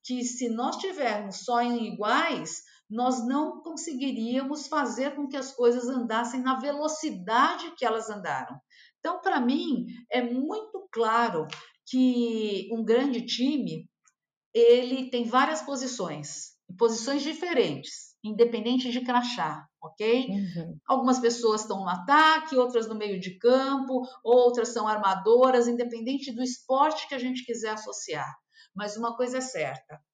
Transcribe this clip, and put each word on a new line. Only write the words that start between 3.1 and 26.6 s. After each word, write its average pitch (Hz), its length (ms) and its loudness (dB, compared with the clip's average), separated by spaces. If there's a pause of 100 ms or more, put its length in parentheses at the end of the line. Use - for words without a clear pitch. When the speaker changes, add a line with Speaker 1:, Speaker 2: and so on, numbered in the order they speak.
Speaker 1:
não 285 360 -2
conseguiríamos 269 1040 -4
fazer 269 480 -2
com 285 120 -4
que 285 100 -6
as 262 140 -6
coisas 240 360 2
andassem 240 540 -2
na 254 180 0
velocidade 294 1160 -2
que - 100 -4
elas 220 240 -2
andaram. 143 500 -6 (400)
Então, 349 220 -4
pra 359 180 0
mim, 269 460 0 (260)
é 254 100 2
muito 311 680 -4
claro 220 560 2 (380)
que 233 880 2
um 226 100 -4
grande 240 420 2
time, 220 600 -2 (680)
ele 247 560 6
tem 240 160 -2
várias 285 360 2
posições, 208 960 -8 (200)
posições 233 440 2
diferentes, 269 880 -2 (140)
independente 233 680 0
de 247 100 -4
crachá, 240 640 -2 (160)
ok? 226 460 0
Speaker 2:
Uhum. 170 580 -6
Speaker 1:
Algumas 247 340 2
pessoas 226 420 2
estão 196 180 -6
no 190 100 -4
ataque, 294 680 4
outras 240 300 2
no 220 80 -6
meio 208 240 -4
de 185 180 -8
campo, 262 640 2 (220)
outras 240 460 4
são 214 180 -2
armadoras, 240 800 4
independente 240 640 -4
do 240 100 -4
esporte 277 640 0